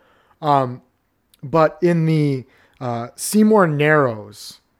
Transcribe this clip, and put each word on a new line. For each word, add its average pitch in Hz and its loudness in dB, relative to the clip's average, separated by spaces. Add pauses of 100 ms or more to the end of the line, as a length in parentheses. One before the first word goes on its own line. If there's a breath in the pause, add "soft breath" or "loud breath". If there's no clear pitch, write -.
(400 soft breath)
Um, 135 -2 (600)
but 151 0
in 170 2
the, 147 0 (340 soft breath)
uh, 120 -8
Seymour 214 2
Narrows 143 -2 (200)